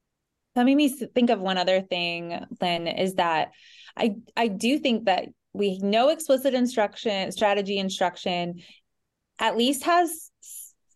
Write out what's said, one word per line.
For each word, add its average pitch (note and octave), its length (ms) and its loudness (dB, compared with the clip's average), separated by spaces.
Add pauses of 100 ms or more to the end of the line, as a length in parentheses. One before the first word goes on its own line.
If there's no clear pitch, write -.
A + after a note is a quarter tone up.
(540)
That B3 100 2
made C4+ 120 4
me D4 100 4
s-, A#3+ 280 -4
think B3 160 4
of G#3 100 2
one F#3+ 180 -2
other F#3 240 2
thing, E3+ 500 -4 (280)
Lynn, E3+ 260 -2
is F#3 280 -2
that E3+ 380 0 (440)
I, G#3+ 200 0 (200)
I A#3 120 0
do A#3 300 0
think A#3+ 260 0
that F#3 220 0 (260)
we F#3+ 260 -2
know G#3+ 300 2
explicit C#4 460 2
instruction, G#3 800 -2
strategy G3+ 460 0
instruction, F3 840 -2 (760)
at G#3+ 180 0
least B3+ 280 0
has E4+ 460 0 (120)
s-, - 320 -20 (220)